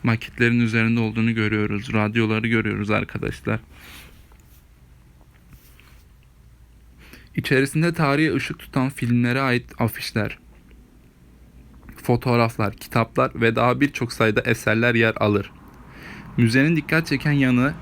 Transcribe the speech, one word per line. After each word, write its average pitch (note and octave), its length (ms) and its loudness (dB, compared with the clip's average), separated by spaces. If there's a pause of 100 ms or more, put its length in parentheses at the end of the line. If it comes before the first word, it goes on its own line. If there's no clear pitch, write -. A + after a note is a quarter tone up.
maketlerin A#2 560 0
üzerinde A2+ 400 2
olduğunu A2+ 360 0
görüyoruz. G#2+ 580 -2
Radyoları A2 540 0
görüyoruz G#2+ 420 -2
arkadaşlar. - 680 -4 (3750)
İçerisinde C#3+ 580 0
tarihe D#3 400 0
ışık - 260 -6
tutan C3 300 -2
filmlere A#2+ 520 0
ait B2 400 -2
afişler, - 560 -4 (1700)
fotoğraflar, A#2 720 0
kitaplar - 580 -2 (100)
ve A#2 140 4
daha B2 260 2
birçok C3+ 320 -2
sayıda A2 280 2
eserler A#2 540 2
yer A2+ 200 4
alır. G#2 360 0 (880)
Müzenin C3 380 4
dikkat D#3+ 320 0
çeken D3 240 0
yanı C3+ 500 2